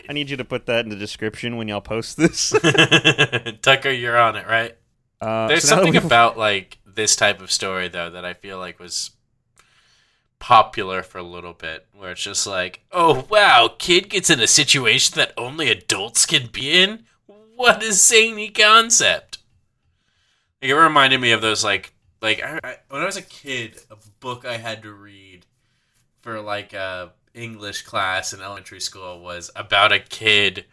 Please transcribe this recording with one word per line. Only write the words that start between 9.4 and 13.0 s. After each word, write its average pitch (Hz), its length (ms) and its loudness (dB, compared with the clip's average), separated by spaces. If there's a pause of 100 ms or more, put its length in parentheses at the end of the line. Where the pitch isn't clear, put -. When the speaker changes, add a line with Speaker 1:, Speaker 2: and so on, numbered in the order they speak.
Speaker 2:
popular 95 640 0
for - 140 -20
a 90 60 -12
little 87 300 -16
bit, 80 400 -14
where 98 180 -16
it's 90 120 -12
just 101 240 -6
like, 92 340 -6 (100)
"Oh, 165 380 2